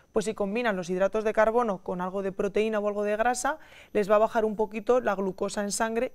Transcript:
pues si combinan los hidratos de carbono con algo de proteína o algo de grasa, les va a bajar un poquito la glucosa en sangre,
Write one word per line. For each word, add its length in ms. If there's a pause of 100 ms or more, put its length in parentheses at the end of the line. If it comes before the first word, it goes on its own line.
(120)
pues 140
si 80
combinan 420
los 140
hidratos 340
de 80
carbono 520
con 180
algo 240
de 60
proteína 480
o 80
algo 160
de 140
grasa, 420 (340)
les 160
va 60
a 20
bajar 280
un 100
poquito 440
la 140
glucosa 480
en 100
sangre, 440